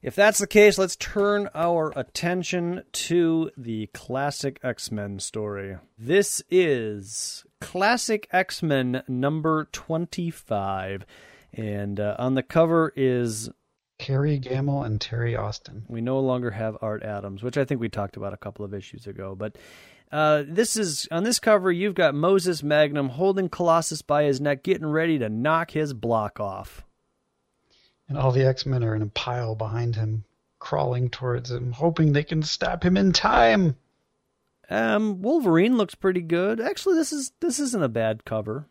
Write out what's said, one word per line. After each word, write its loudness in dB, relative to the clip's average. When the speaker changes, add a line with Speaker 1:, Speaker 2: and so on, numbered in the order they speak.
Speaker 1:
if -8
that's 6
the -2
case, 8
let's 0
turn -2
our 0
attention -4
to 2
the -6
classic -4
X-Men -6
story. -8
This 0
is -2
Classic 0
X-Men 0
number 0
twenty-five, -6
and, -6
uh, 0
on 0
the 0
cover 2
is 0
Speaker 2:
Kerry 0
Gamble -2
and -2
Terry -4
Austin. -8
Speaker 1:
We -8
no -2
longer -2
have -6
Art -6
Adams, -8
which -4
I 2
think -2
we -4
talked -6
about -8
a -14
couple -12
of -10
issues -14
ago. -12
But, -10
uh, 2
this 0
is, -4
on -2
this 0
cover, 4
you've 0
got 4
Moses 2
Magnum 2
holding 0
Colossus 2
by 2
his 2
neck, -2
getting 0
ready 2
to -2
knock 0
his -2
block -2
off. -10
Speaker 2:
And -4
all 2
the 4
X-Men 0
are 0
in -2
a -2
pile -4
behind -4
him, -2
crawling -2
towards -6
him, -6
hoping 2
they 2
can -2
stop -4
him 4
in 4
time. 6
Speaker 1:
Um, 0
Wolverine 4
looks 0
pretty 0
good. 0
Actually, 0
this 0
is, -6
this -2
isn't 0
a 2
bad -2
cover. -6